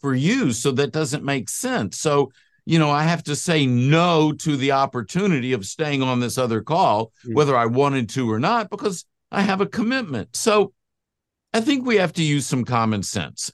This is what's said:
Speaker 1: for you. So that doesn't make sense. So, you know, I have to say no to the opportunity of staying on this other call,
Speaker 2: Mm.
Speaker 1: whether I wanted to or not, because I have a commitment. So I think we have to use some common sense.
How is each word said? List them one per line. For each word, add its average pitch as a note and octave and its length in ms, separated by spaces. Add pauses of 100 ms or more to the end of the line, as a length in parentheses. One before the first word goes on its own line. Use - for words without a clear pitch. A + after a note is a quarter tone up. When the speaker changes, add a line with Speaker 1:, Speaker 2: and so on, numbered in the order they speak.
Speaker 1:
for C3+ 140
you. E3 380
So C#3 200
that C#3 200
doesn't D3+ 320
make C3+ 260
sense. A#3+ 480
So, C#3+ 340 (320)
you D#3+ 140
know, D3+ 120
I C#3+ 120
have E3 220
to C#3+ 120
say D3+ 300
no D3+ 680
to D3 240
the C3+ 160
opportunity C3+ 800
of G2 140
staying D3 360
on B2+ 180
this A#2+ 180
other A2+ 240
call, A#2+ 500 (140)
Speaker 2:
Mm. A#2 80
Speaker 1:
whether C#3+ 200
I A#2 120
wanted C3 440
to A#2+ 220
or A2 60
not, G#3 320
because G3+ 340 (260)
I G3 120
have F#3+ 180
a G3 60
commitment. G#3 720
So G#3 360 (800)
I A3+ 100
think C4 240
we A#3 100
have F3+ 180
to E3 80
use D3 220
some B2+ 220
common A2+ 360
sense. - 520